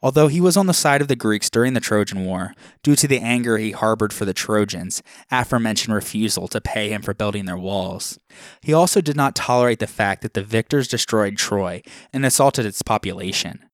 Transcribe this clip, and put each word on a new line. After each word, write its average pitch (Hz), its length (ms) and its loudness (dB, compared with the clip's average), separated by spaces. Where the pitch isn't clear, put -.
Although 143 260 4
he 156 140 2
was 175 160 4
on 196 80 4
the 180 80 2
side 143 280 2
of 143 60 -2
the 139 80 2
Greeks 107 360 -2
during 123 220 2
the 120 60 2
Trojan 98 460 -2
War, 92 280 -6
due 147 140 4
to 147 120 2
the 135 120 4
anger 120 380 0
he 107 140 -2
harbored 110 420 0
for - 120 -4
the 95 80 -2
Trojans, 101 680 -2
aforementioned 113 640 0
refusal 107 540 -2
to 104 140 -4
pay 107 280 -4
him 104 140 -6
for 101 100 -4
building 101 320 -4
their 92 120 -8
walls, 92 600 -6
he 151 120 0
also 180 280 6
did 147 160 0
not 135 180 2
tolerate 123 440 2
the 104 80 -2
fact 98 360 -2
that 117 100 -6
the 98 80 -4
victors 113 460 0
destroyed 107 500 0
Troy 90 460 -2
and 135 140 -2
assaulted 131 400 2
its 101 160 -6
population. 95 920 -4